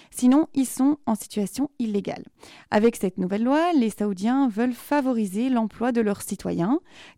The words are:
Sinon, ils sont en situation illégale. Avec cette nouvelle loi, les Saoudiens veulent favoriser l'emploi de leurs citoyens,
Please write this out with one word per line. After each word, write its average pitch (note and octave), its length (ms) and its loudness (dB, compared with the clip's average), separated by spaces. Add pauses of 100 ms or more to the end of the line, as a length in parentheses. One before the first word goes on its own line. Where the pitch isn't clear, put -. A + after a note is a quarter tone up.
(100)
Sinon, C4 440 4
ils C4+ 120 0
sont C#4 400 0
en A3 80 2
situation - 640 -4
illégale. G#3 460 -4 (480)
Avec A3 240 4
cette F#3+ 200 -2
nouvelle G3 280 -2
loi, D#4 300 2
les A3+ 160 2
Saoudiens G#3+ 580 0
veulent A#3 240 -2
favoriser A#3+ 800 -2
l'emploi A#3 420 -2
de A#3 80 2
leurs G3+ 220 0
citoyens, F#3 580 -2 (380)